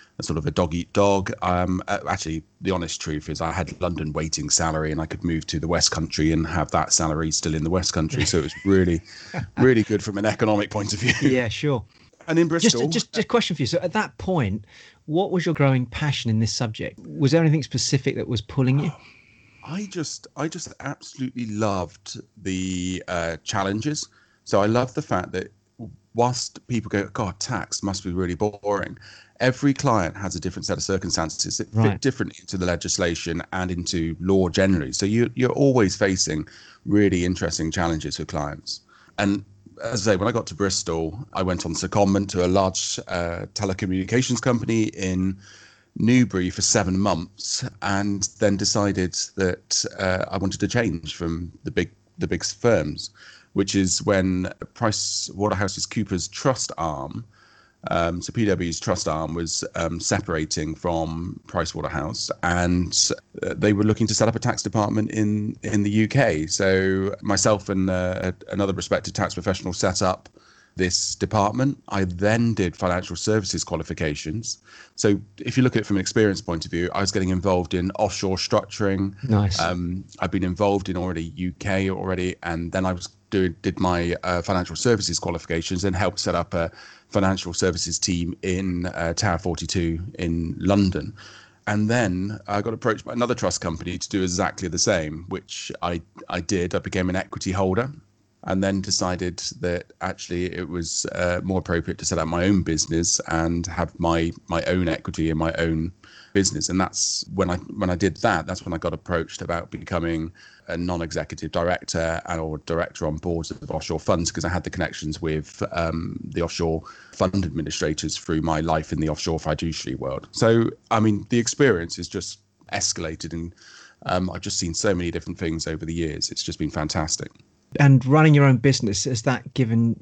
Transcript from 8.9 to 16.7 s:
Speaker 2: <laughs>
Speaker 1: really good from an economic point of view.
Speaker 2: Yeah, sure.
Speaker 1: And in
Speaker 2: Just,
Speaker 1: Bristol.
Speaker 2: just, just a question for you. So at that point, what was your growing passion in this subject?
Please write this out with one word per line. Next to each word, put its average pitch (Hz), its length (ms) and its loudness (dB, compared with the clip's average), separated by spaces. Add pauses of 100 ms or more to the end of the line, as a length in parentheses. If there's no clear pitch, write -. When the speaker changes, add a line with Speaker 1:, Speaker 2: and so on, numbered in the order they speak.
Speaker 2:
<laughs> - 260 -6
Speaker 1:
really 117 240 6
good 101 220 0
from 101 120 -4
an 101 80 -2
economic 107 460 2
point 104 220 -4
of 95 80 -4
view. 123 280 2
Speaker 2:
Yeah, 127 200 2
sure. 135 360 -2 (440)
Speaker 1:
And 165 100 4
in 170 100 6
Speaker 2:
Just, 165 140 0
Speaker 1:
Bristol. 139 280 4
Speaker 2:
just, - 220 -2
just 214 120 0
a - 20 -4
question 220 300 0
for 147 60 -2
you. 120 40 2
So 170 160 0
at 175 120 -2
that 202 240 -2
point, 110 480 0 (400)
what 170 260 0
was 180 120 0
your 170 100 2
growing 131 300 4
passion 135 460 -2
in 110 80 4
this 110 140 2
subject? - 480 -6